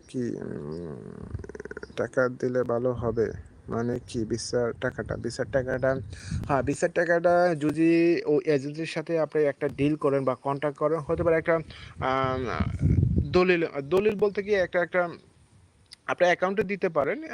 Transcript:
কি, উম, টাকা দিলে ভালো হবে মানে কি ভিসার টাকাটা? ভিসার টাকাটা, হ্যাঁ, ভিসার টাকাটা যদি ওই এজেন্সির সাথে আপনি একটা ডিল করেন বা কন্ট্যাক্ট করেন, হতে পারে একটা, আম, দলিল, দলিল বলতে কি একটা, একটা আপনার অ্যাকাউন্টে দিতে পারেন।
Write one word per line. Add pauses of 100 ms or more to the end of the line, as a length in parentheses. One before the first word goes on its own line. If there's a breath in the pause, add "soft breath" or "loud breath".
কি,
উম, (1000)
টাকা
দিলে
ভালো
হবে (380)
মানে
কি
ভিসার
টাকাটা?
ভিসার
টাকাটা, (480 loud breath)
হ্যাঁ,
ভিসার
টাকাটা
যদি
ওই
এজেন্সির
সাথে
আপনি
একটা
ডিল
করেন
বা
কন্ট্যাক্ট
করেন,
হতে
পারে
একটা, (400 loud breath)
আম, (840)
দলিল, (180)
দলিল
বলতে
কি
একটা,
একটা (960)
আপনার
অ্যাকাউন্টে
দিতে
পারেন। (100)